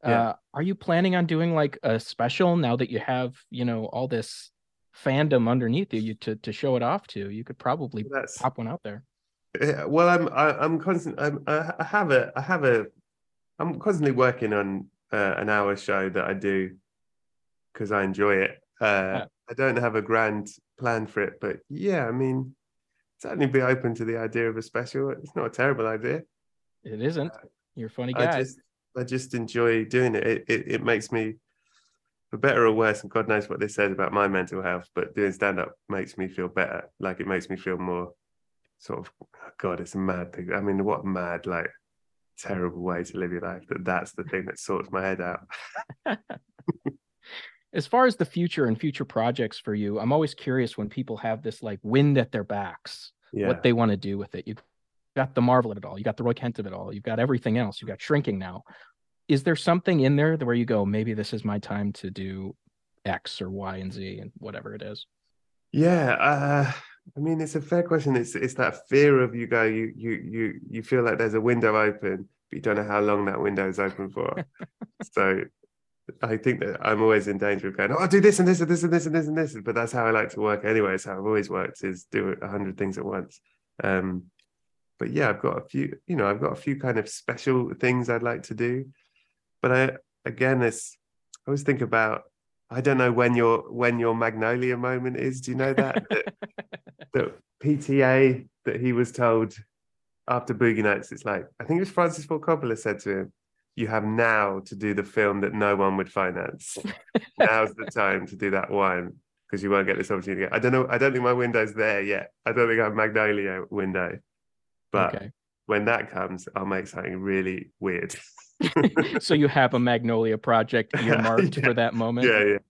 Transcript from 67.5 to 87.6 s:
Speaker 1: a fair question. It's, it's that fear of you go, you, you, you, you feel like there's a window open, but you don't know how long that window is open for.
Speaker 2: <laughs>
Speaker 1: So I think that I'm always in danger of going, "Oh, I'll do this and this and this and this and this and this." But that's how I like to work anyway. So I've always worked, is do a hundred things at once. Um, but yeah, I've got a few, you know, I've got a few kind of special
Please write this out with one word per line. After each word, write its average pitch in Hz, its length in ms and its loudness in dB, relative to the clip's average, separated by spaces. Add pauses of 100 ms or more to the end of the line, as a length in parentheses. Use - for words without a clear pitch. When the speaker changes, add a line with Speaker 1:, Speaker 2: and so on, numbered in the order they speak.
Speaker 1:
a 156 40 -2
fair 175 220 0
question. 147 340 2
It's, 120 200 -2
it's 123 180 -2
that - 340 -2
fear 139 320 8
of 117 140 2
you 117 140 -6
go, 117 160 4
you, 110 320 0
you, 113 160 -6
you, 110 480 -4 (100)
you 113 120 -8
feel 123 200 2
like 110 160 2
there's 110 160 0
a 110 60 4
window 117 360 4
open, 101 520 0 (200)
but - 80 -10
you - 60 -10
don't 107 140 2
know 104 80 -2
how 104 160 0
long 104 240 2
that 98 160 -2
window 98 280 0
is 92 100 -6
open 98 320 -4
for. - 400 -6
Speaker 2:
<laughs> - 40 -20 (580)
Speaker 1:
So 95 320 2 (800)
I 110 140 -2
think 120 220 0
that 98 220 -4
I'm 107 200 2
always 107 280 4
in 95 100 -2
danger 98 300 0
of 95 80 -8
going, 101 160 0
"Oh, 156 60 0
I'll 185 100 0
do 196 120 6
this 202 200 8
and 180 80 6
this 180 120 4
and 165 80 0
this 170 140 2
and 170 100 2
this 170 140 2
and 156 80 -2
this 160 140 2
and 156 100 0
this." 143 260 -2
But 110 120 -2
that's 117 160 -2
how 120 140 2
I 113 40 4
like 110 200 2
to - 100 -8
work 104 240 0
anyway. 104 340 2
So 98 140 -8
I've 95 120 -8
always 104 240 0
worked, 92 360 -4
is 92 260 -6
do 95 320 0
a 95 60 -8
hundred 95 280 -6
things 98 220 -4
at - 60 -6
once. 98 360 -8 (440)
Um, 92 400 -2 (760)
but - 120 -4
yeah, 143 180 2
I've 104 120 0
got - 180 -2
a - 20 -6
few, - 360 -6 (100)
you 175 100 -2
know, 110 100 2
I've 104 140 0
got 143 120 0
a - 40 -6
few 139 200 -4
kind 127 220 -2
of 104 100 -2
special 123 640 -2